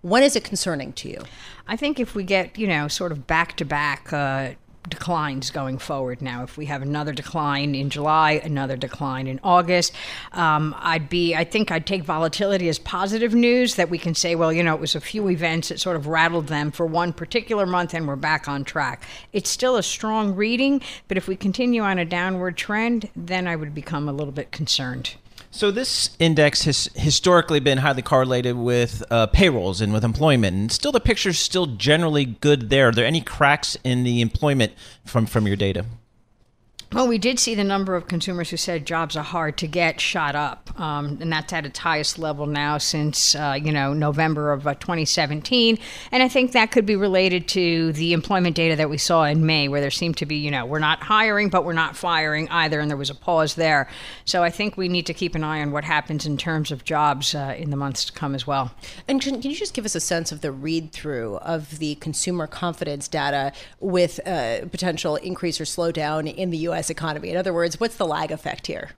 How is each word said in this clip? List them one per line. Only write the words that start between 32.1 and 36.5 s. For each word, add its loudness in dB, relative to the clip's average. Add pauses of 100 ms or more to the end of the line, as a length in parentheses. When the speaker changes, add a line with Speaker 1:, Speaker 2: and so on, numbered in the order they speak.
Speaker 3:
good 2
there. 8
Are 6
there 4
any 2
cracks 2
in 0
the 2
employment 2 (320)
from, 2
from 0
your 2
data? 0 (1080)